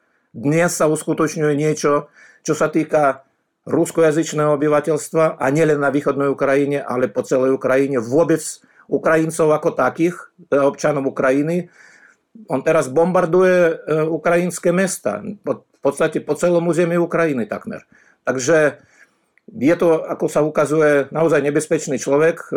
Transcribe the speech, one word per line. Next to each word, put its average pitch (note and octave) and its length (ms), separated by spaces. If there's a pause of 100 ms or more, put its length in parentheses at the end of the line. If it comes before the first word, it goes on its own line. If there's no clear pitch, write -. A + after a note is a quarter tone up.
(300)
Dnes D#3+ 420
sa E3 160
uskutočňuje D#3 680
niečo, D3 500 (380)
čo D#3 100
sa D#3 140
týka D3+ 560 (400)
ruskojazyčného D#3 880
obyvateľstva D3+ 840
a B2+ 80
nielen D3+ 320
na C#3 80
východnej C#3 400
Ukrajine, C#3 500
ale B2 300
po B2+ 160
celej C3 320
Ukrajine. C3+ 400
Vôbec D3+ 420 (460)
Ukrajincov D#3+ 640
ako D3+ 240
takých, - 420 (300)
teda C#3 240
občanov C#3 400
Ukrajiny. D3+ 560 (800)
On C3 160
teraz D#3+ 240
bombarduje, F3 880
e, - 0 (320)
ukrajinské E3+ 640
mesta, F3+ 480 (240)
po, B2+ 240
v - 160
podstate D#3 400
po D3 160
celom F3 240
území E3+ 320
Ukrajiny E3 560
takmer. - 320 (400)
Takže C3+ 560 (680)
je D#3 320
to, E3 240
ako - 240
sa D3 160
ukazuje, D3+ 720
naozaj D#3 240
nebezpečný D3 640
človek. D#3 540